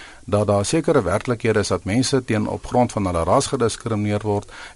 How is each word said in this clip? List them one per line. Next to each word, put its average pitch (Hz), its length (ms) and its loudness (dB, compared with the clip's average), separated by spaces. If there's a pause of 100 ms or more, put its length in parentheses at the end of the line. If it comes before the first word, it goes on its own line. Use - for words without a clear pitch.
(240)
dat 104 220 0
daar 101 180 2
sekere 156 380 2
werklikhede 107 560 0
is 98 100 0
dat 92 160 -2
mense 123 400 0
teen 107 240 0
op - 180 -8
grond 98 260 2
van 101 120 -2
hulle 85 200 0
ras 113 220 2
gediskrimineer 107 760 -2
word 104 280 -2 (260)